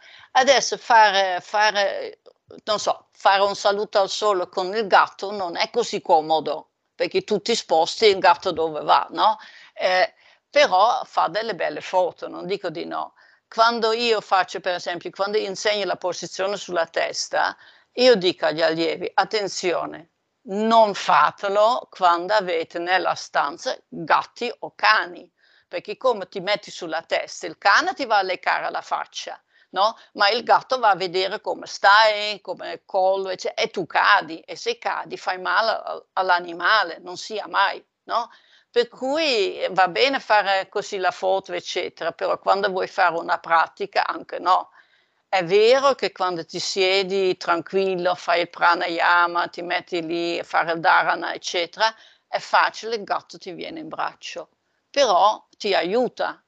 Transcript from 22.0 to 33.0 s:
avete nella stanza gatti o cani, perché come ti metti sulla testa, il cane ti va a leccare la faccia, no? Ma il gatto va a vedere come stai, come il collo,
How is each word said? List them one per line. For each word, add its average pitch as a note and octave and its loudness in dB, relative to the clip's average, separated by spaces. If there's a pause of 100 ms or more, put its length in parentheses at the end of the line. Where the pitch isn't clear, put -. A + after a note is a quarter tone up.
avete F3+ -2
nella E3+ 0
stanza D#3+ -4 (100)
gatti E3+ -2
o D#3 -14
cani, F#3 0 (360)
perché F#3 -10
come G#3+ 0
ti - -10
metti F#3+ -4
sulla D#3+ -8
testa, D#3 -6
il D#3+ -12
cane B3+ 4
ti C#4+ -8
va A3 2
a G3 2
leccare E3 -4
la E3 -6
faccia, - -8 (320)
no? G#3 0 (180)
Ma G3+ 2
il A#3 -2
gatto A3+ 2
va A3+ 4
a F#3+ 4
vedere F#3+ -4
come E3 -8
stai, G#3 4
come F3 -10
il - -14
collo, F#3+ 0